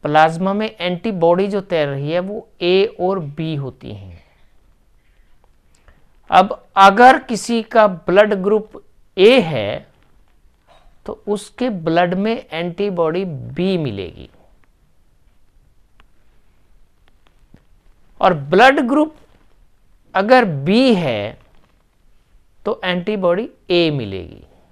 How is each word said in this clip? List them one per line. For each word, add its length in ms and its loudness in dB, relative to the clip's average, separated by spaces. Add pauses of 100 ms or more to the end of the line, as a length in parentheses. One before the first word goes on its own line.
प्लाज्मा 500 0
में 280 -6
एंटीबॉडी 640 0
जो 140 -4
तैर 280 -4
रही 240 -6
है, 80 -2
वो 280 -10 (120)
ए 400 0
और 180 -2
बी 360 -8
होती 400 -12
हैं। 320 -20 (2000)
अब 360 2 (100)
अगर 420 8
किसी 440 -6
का 240 2
ब्लड 480 2
ग्रुप 500 -4 (340)
ए 220 6
है, 480 -6 (1200)
तो 220 -12
उसके 420 -6
ब्लड 440 -2
में 360 -4
एंटीबॉडी 760 -4
बी 540 -6
मिलेगी, 520 -10 (4000)
और 140 2
ब्लड 460 4
ग्रुप 360 0 (1000)
अगर 300 4
बी 500 2
है, 440 -4 (1300)
तो 200 -6
एंटीबॉडी 640 -2 (220)
ए 200 2
मिलेगी। 540 -10 (280)